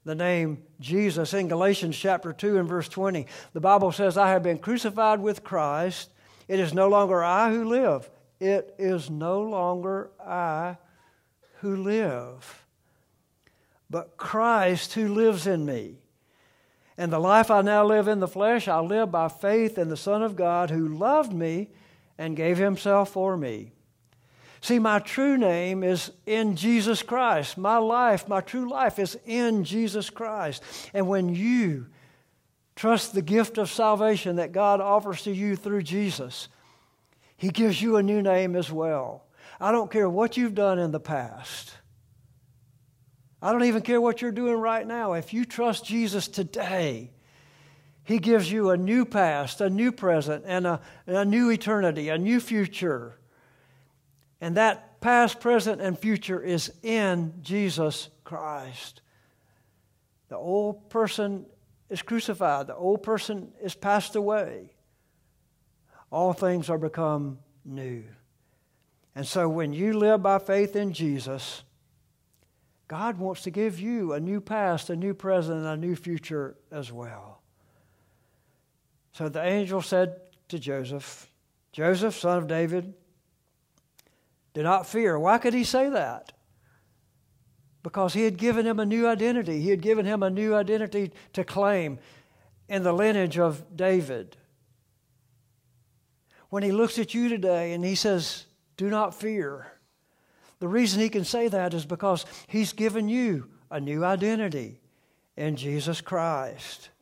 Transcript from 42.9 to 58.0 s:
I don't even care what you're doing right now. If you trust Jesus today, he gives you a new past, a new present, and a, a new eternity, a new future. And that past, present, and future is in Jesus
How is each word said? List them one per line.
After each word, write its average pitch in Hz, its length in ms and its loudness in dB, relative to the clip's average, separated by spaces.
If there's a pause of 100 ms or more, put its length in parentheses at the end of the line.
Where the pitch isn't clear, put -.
I 202 120 0
don't 240 120 4
even 226 180 4
care 240 180 2
what 233 220 2
you're 240 100 -2
doing 233 240 0
right 226 300 0
now. 226 260 -4
If 165 200 -4
you 233 120 0
trust 233 400 -2
Jesus 208 440 -2
today, 170 840 -4 (920)
he 226 160 0
gives 190 320 4
you 208 200 2
a 180 60 4
new 220 280 2
past, 156 560 0
a 196 100 2
new 233 220 2
present, 151 540 0
and 180 200 -2
a, 170 140 -2 (260)
a 190 180 0
new 233 260 4
eternity, 190 580 0
a 160 100 0
new 226 220 2
future. 170 800 -4 (1200)
And 170 160 -4
that 220 440 0
past, 240 400 4
present, 220 400 2
and 185 180 -4
future 196 440 -2
is 170 300 -2 (100)
in 185 600 0
Jesus 165 680 -2 (140)